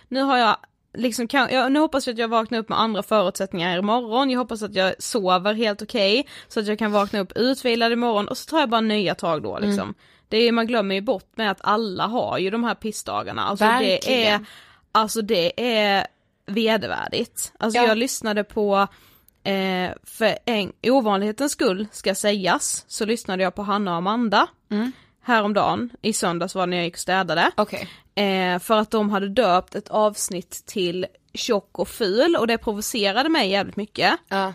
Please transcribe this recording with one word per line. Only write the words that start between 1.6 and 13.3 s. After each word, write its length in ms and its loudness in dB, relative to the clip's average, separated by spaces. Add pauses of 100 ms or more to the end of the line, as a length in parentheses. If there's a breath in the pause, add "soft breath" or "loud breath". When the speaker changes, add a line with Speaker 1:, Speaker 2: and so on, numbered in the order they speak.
Speaker 1:
nu 80 4
hoppas 280 0
jag 60 -4
att 60 -8
jag 80 -2
vaknar 320 0
upp 100 -6
med 100 0
andra 240 0
förutsättningar 760 0
imorgon. 500 0
Jag 100 0
hoppas 240 -6
att 120 -8
jag 180 2 (100)
sover 500 0
helt 280 -2
okej, 460 2 (200 loud breath)
så 120 -6
att 80 -2
jag 120 -2
kan 120 0
vakna 280 0
upp 160 -4
utvilad 560 2
imorgon. 360 0
Och 100 -6
så 120 -14
tar 100 2
jag 100 2
bara 120 2
nya 340 0
tag 280 -2
då, 160 -6
liksom. 240 0
Speaker 2:
Mm. 100 -8 (340 soft breath)
Speaker 1:
Det 100 -2
är, 140 4
man 160 0
glömmer 280 0
ju 60 -2
bort 340 -4
med 160 -2
att 120 -6
alla 440 0
har 300 -2
ju 120 0
de 140 -2
här 120 -2
pissdagarna. 680 -6